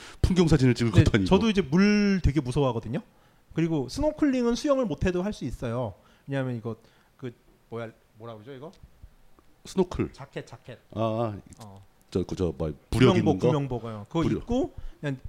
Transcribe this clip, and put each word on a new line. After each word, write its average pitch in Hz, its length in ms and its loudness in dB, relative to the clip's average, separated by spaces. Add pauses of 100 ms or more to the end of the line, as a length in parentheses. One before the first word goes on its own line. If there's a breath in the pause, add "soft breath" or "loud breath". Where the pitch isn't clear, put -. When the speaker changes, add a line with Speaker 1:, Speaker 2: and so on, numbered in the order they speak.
(220 loud breath)
Speaker 1:
풍경 180 260 4
사진을 131 280 6
찍을 117 180 0
Speaker 2:
근데 - 100 8
Speaker 1:
것도 143 140 4
아니고. 98 120 2
Speaker 2:
저도 202 200 4
이제 202 120 2
물 196 640 2
되게 147 160 2
무서워하거든요. 123 640 -2 (520 soft breath)
그리고 160 360 -2
스노클링은 269 680 0
수영을 269 300 0
못해도 175 380 -2
할 208 100 -4
수 - 100 -12
있어요. 120 500 -6 (320 soft breath)
왜냐하면 131 300 -4
이거 113 220 -8 (400 soft breath)
그 123 160 -12 (360)
뭐야, 113 220 -10 (260)
뭐라 113 180 -16
그러죠, 107 180 -18
이거? 135 180 -16 (920)
Speaker 1:
스노클. - 480 -2
Speaker 2:
자켓, - 340 -14
자켓. 120 320 -20 (160)
Speaker 1:
아, - 40 -4
아, 110 380 -2 (280)
Speaker 2:
어. 95 200 -20 (240)
Speaker 1:
저, 90 140 -2
그, 85 140 -8
저, 87 200 0
뭐, 78 160 -4 (160)
부력 127 240 6
Speaker 2:
구명복, 180 40 2
Speaker 1:
있는 156 220 2
거? - 80 0
Speaker 2:
구명복, 131 380 -2
어. 107 220 -10
그거 165 140 -2
Speaker 1:
부력. 110 220 -2
Speaker 2:
입고 262 300 -2 (280 soft breath)
그냥 139 160 -6 (120)